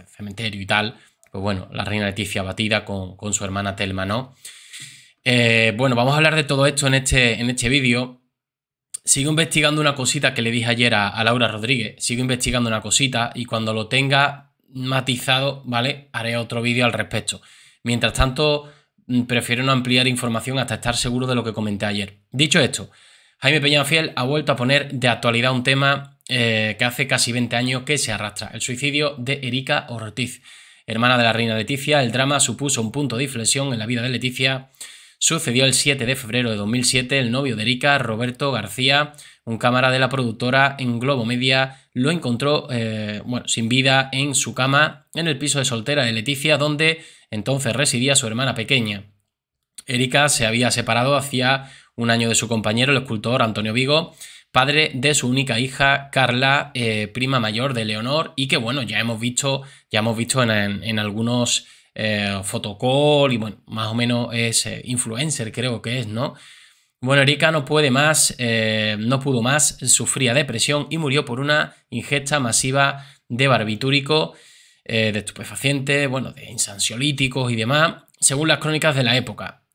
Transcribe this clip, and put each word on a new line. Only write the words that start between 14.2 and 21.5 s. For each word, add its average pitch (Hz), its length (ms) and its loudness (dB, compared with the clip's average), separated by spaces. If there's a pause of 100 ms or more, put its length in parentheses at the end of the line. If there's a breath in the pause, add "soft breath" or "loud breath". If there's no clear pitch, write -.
matizado, 131 960 -2
¿vale? 123 460 -2
Haré 117 240 -4
otro 117 260 -4
vídeo 120 220 2
al 117 80 2
respecto. 107 480 -6 (440 loud breath)
Mientras 120 280 0
tanto, 147 600 0 (340 loud breath)
mm, 123 160 2
prefiero 120 400 0
no 135 80 2
ampliar 127 380 2
información 123 500 -2
hasta 120 160 -2
estar 120 220 -2
seguro 127 320 -2
de 127 80 0
lo 117 80 0
que 110 80 -4